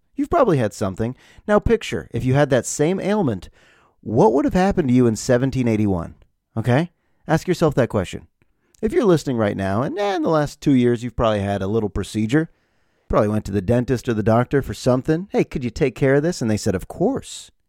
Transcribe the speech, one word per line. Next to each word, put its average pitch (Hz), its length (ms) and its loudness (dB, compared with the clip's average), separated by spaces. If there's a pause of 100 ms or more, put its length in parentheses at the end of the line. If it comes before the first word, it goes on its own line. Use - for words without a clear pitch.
(140)
You've 277 160 -6
probably 233 280 2
had 107 140 0
something. 110 440 -4 (320)
Now 208 100 4
picture, 214 540 -2
if 117 120 -4
you 127 100 2
had 143 160 4
that 123 140 2
same 175 360 -2
ailment, 165 500 -2 (500)
what 110 320 2
would 143 120 2
have - 100 0
happened 185 340 2
to 123 60 4
you 123 140 6
in 107 80 0
seventeen 127 520 0
eighty-one? 98 460 0 (440)
Okay? 123 320 0 (380)
Ask 156 180 0
yourself 160 280 0
that 120 160 0
question. - 380 -6 (520)
If 220 140 -2
you're 349 100 2
listening 147 320 2
right 101 220 0
now, 98 240 -2
and, 233 160 -6
eh, 202 180 -2
in 311 60 -2
the 180 80 -2
last 147 320 -2
two 147 100 2
years 120 320 2
you've 120 100 -10
probably 110 260 0
had 101 200 -2
a 95 60 -4
little 107 240 -2
procedure, 110 580 -2 (640)
probably 120 180 2
went 107 160 -2
to 98 80 -8
the 101 80 0
dentist 120 480 -2
or 117 60 -2
the 107 80 -2
doctor 120 400 2
for 110 100 -10
something. 156 600 -2
"Hey, 202 120 0
could - 200 -6
you 120 40 -6
take 127 260 -2
care 135 200 2
of 143 80 2
this?" 175 180 -4
And 113 100 -2
they 107 60 2
said, 101 180 0
"Of - 140 -4
course. - 640 -6 (180)